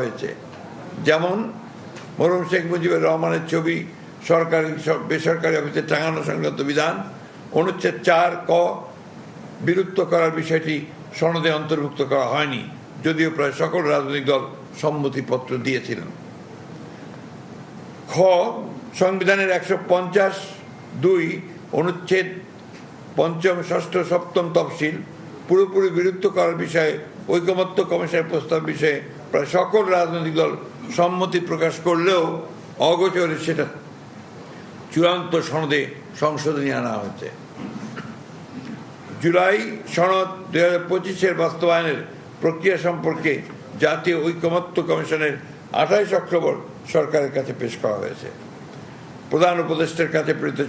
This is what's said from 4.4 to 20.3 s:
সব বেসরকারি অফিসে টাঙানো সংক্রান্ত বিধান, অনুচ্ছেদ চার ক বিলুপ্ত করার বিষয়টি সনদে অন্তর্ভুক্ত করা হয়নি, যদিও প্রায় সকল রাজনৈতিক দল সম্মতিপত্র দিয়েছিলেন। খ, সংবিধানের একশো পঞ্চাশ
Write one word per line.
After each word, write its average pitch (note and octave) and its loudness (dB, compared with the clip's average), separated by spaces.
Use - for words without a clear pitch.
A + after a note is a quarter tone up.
সব D#3 2
বেসরকারি D#3+ 2
অফিসে D3 -2
টাঙানো D#3 0
সংক্রান্ত D3+ -2
বিধান, D3+ 2
অনুচ্ছেদ F#3 2
চার F3 6
ক - -
বিলুপ্ত F3+ 2
করার E3 4
বিষয়টি D#3+ 0
সনদে E3 2
অন্তর্ভুক্ত D3+ -2
করা C3+ 2
হয়নি, C#3 0
যদিও D#3+ 2
প্রায় C#3+ 0
সকল D#3+ 0
রাজনৈতিক C#3 0
দল C3 4
সম্মতিপত্র C3+ 0
দিয়েছিলেন। A#2 -2
খ, - -8
সংবিধানের F#3+ 4
একশো F3+ 0
পঞ্চাশ F3+ 4